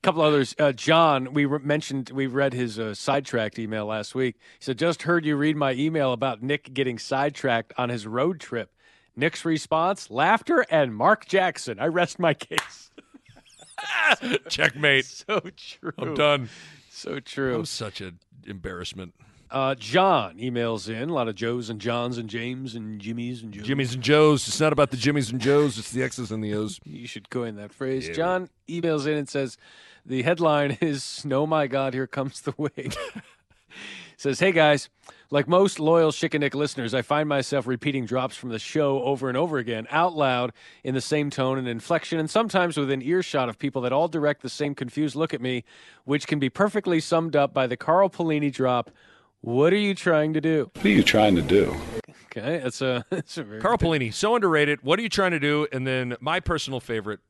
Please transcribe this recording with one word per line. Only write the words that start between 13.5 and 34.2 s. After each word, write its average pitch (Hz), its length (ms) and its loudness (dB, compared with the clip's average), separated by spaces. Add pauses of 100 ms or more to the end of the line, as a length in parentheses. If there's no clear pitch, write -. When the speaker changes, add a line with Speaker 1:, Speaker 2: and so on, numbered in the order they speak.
Speaker 2:
Checkmate. 147 560 2
Speaker 1:
So - 360 -4 (160)
true. - 400 -12
Speaker 2:
I'm 151 160 -8
done. 143 360 2 (420)
Speaker 1:
So - 280 -10
true. 131 360 -4
Speaker 2:
I'm 135 100 -2
such - 340 -10
an 90 200 -14 (260)
embarrassment. 92 680 -12 (340)
Speaker 1:
Uh, 135 260 -2
John 117 600 2
emails 117 520 -4
in. 117 200 -6
A 175 40 -4
lot 123 140 0
of 110 80 -6
Joes 117 340 -4
and 110 100 -8
Johns 120 380 -2
and 113 120 -8
James 120 460 -8
and 107 240 -10
Jimmies 117 420 -8
and 110 120 -14
Joes. 104 120 -12
Speaker 2:
Jimmies 131 280 0
and 127 100 -8
Joes. 151 440 6
It's - 120 -4
not 156 140 4
about 143 180 4
the 131 60 -6
Jimmies 131 340 0
and 127 80 -2
Joes. 139 380 4
It's 110 140 -10
the 127 120 -2
X's 117 280 -6
and 110 120 -4
the 104 100 -4
O's. 107 280 -4
Speaker 1:
<laughs> - 40 -20
You 139 220 -14
should - 220 -14
coin 117 260 -6
that 101 180 -16
phrase. 131 340 -4
Speaker 2:
Yeah, 139 60 -8
Speaker 1:
John 180 360 -2 (180)
emails 160 400 -2
in 151 100 0
and 143 120 -6
says, 139 280 -4 (480)
the 127 180 -2
headline 147 540 2
<laughs> - 40 -2
is, 147 500 -4
"Oh 139 160 2
my 156 200 2
God, 135 260 -2
here 131 140 -4
comes - 340 -6
the 139 160 -6
wig." 143 420 -6
<laughs> 571 60 -6 (1120)
Says, 135 220 -2